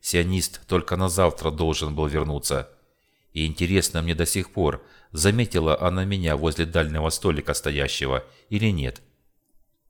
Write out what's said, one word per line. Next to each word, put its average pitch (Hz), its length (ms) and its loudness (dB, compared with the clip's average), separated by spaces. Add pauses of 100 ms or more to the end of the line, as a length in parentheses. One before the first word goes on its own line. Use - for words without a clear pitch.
Сионист 87 640 0
только 87 300 0
на 92 120 0
завтра 85 420 2
должен 78 440 -2
был 78 120 0
вернуться. 73 640 -2 (640)
И 78 100 0
интересно 85 560 0
мне 82 140 0
до 85 100 0
сих - 260 -2
пор, 80 320 0 (300)
заметила 90 680 2
она 92 240 0
меня 92 320 0
возле 80 280 0
дальнего 80 460 0
столика 76 420 0
стоящего 69 720 -2 (240)
или 107 220 0
нет. 69 320 -2 (880)